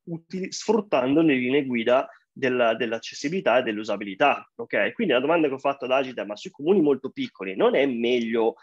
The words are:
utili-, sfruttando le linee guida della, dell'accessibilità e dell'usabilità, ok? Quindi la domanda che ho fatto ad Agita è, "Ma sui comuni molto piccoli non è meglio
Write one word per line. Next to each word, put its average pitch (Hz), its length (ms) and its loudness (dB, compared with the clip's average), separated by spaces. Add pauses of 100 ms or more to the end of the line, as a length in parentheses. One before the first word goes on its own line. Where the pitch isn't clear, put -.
utili-, 180 480 -10
sfruttando 156 680 0
le 156 140 4
linee 127 320 0
guida 120 420 2 (300)
della, 123 360 2
dell'accessibilità 120 840 -2
e 127 40 0
dell'usabilità, 107 920 -2
ok? 113 380 -2
Quindi 196 200 -2
la 123 80 4
domanda 165 280 2
che 131 60 -4
ho 135 40 -8
fatto 139 280 -4
ad 127 40 -2
Agita 127 320 -2
è, - 20 -6
"Ma 104 120 -10
sui - 140 -14
comuni 175 300 0
molto 139 300 2
piccoli 98 460 -8
non 214 180 2
è 139 100 4
meglio 117 800 0